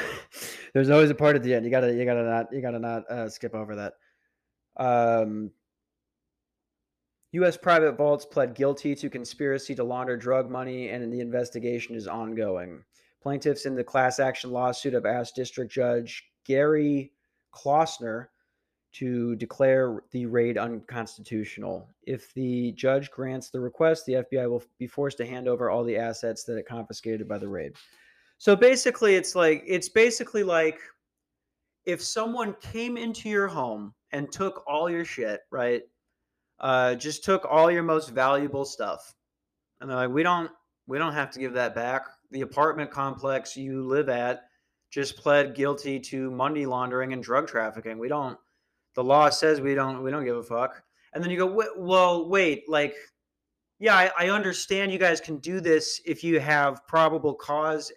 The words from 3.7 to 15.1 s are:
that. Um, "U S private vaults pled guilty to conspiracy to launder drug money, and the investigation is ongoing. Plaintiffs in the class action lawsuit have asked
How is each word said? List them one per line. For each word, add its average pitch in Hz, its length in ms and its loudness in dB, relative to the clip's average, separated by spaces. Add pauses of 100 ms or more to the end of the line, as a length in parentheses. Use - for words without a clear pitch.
that. 104 180 -8 (840)
Um, 117 760 2 (1800)
"U 180 140 4
S 175 100 2
private 160 400 4
vaults 147 300 2
pled 127 280 0
guilty 139 420 0
to 143 120 -8
conspiracy 135 680 -6
to 123 80 -2
launder 123 340 -4
drug 127 320 0
money, 127 400 -8
and 120 200 -6
the 120 100 -6
investigation 120 760 -4
is 104 100 -10
ongoing. 98 760 -6 (380)
Plaintiffs 143 420 -2
in 135 100 -4
the 123 100 -4
class 127 340 2
action 131 320 -2
lawsuit 123 420 -2
have 117 140 0
asked 117 280 -2